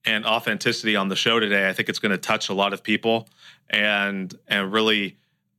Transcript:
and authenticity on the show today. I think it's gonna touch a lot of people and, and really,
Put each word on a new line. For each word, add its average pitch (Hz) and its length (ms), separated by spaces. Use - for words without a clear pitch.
and 110 220
authenticity 113 720
on 98 140
the 92 60
show 113 240
today. 101 300
I 95 40
think 110 160
it's 101 100
gonna 101 180
touch - 320
a 101 40
lot 98 200
of 95 100
people 110 460
and, 101 680
and 98 260
really, 107 440